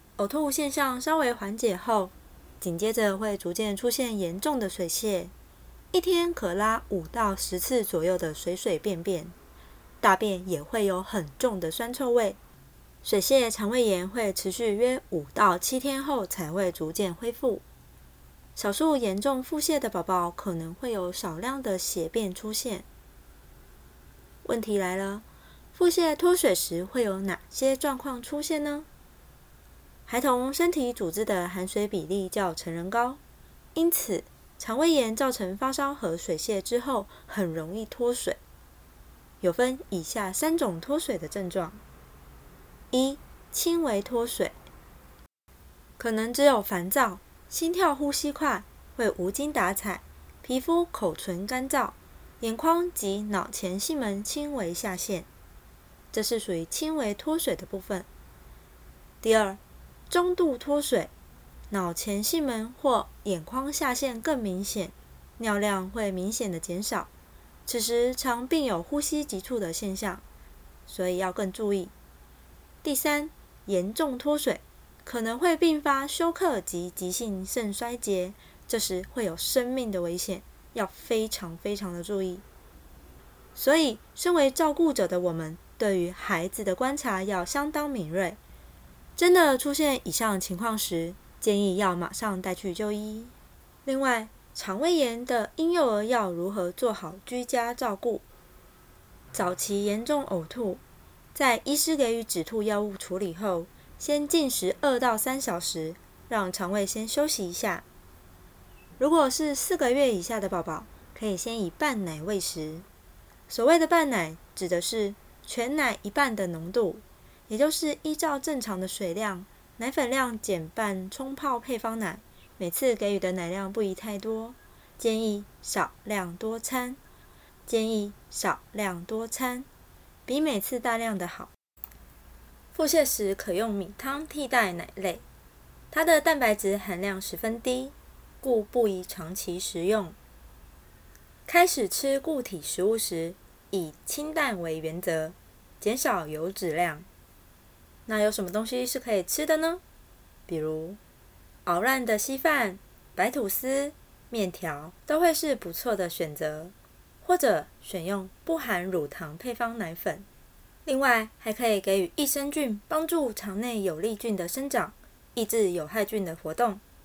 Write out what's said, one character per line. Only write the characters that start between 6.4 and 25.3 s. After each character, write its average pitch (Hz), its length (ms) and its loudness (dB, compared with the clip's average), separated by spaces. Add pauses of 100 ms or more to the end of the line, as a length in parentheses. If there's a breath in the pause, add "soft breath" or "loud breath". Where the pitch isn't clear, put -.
拉 220 380 2
五 175 160 -2
到 214 280 0
十 - 240 -4
次 240 240 2
左 170 220 0
右 180 140 2
的 160 160 -2
水 170 200 -4
水 185 240 0
便 175 240 -4
便， 175 300 -4 (720 loud breath)
大 202 120 8
便 185 320 0
也 165 160 -2
会 180 220 -2
有 185 180 0
很 185 240 -4 (120)
重 226 200 2
的 170 120 -2
酸 233 200 -4
臭 247 200 -2
味。 226 260 4 (640)
水 - 180 2
泻 247 300 6
肠 214 180 -2
胃 247 140 4
炎 185 260 4
会 208 240 0
持 - 180 -4
续 220 220 0
约 247 260 2 (120)
五 151 240 -2
到 190 240 6
七 254 200 -2
天 269 240 -2
后 269 240 0
才 160 240 -6
会 180 220 0
逐 160 180 -4
渐 180 220 0
恢 233 180 -4
复， 240 300 0 (920)
少 202 180 -2
数 311 240 4
严 208 240 0
重 262 220 0
腹 302 180 -4
泻 302 180 2
的 247 120 -2
宝 180 120 -2
宝 175 280 2
可 180 240 -6
能 165 180 -6
会 240 180 -8
有 185 220 -2
少 165 260 -6
量 262 240 -4
的 208 140 0
血 170 320 -4
便 196 260 -2
出 214 160 -8
现。 220 320 -4 (1600)
问 240 140 0
题 214 200 0
来 185 180 0
了， 196 260 -4 (520 loud breath)